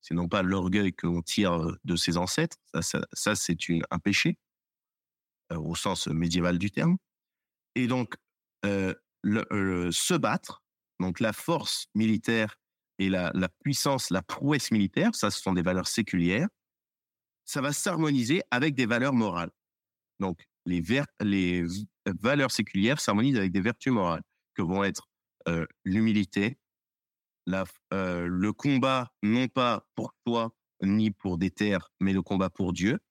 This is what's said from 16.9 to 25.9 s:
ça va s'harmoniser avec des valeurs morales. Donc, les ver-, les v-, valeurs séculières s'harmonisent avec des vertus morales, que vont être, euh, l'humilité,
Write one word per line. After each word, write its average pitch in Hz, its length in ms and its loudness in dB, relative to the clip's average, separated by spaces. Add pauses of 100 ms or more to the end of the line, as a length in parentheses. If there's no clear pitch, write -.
ça - 160 -4
va 147 120 0
s'harmoniser 156 680 0 (100)
avec 139 240 2
des 123 100 2
valeurs 120 280 2
morales. 90 380 0 (680)
Donc, 92 280 -4 (180)
les 87 160 2
ver-, 117 260 0 (120)
les 92 440 2
v-, 92 240 -4 (340)
valeurs 135 300 2
séculières 107 500 0
s'harmonisent 117 360 2
avec 95 140 0
des 95 100 0
vertus 120 300 -2
morales, 87 300 0 (320)
que - 80 -4
vont 95 220 0
être, 98 260 -4 (380)
euh, 82 180 -2 (180)
l'humilité, 104 760 0 (880)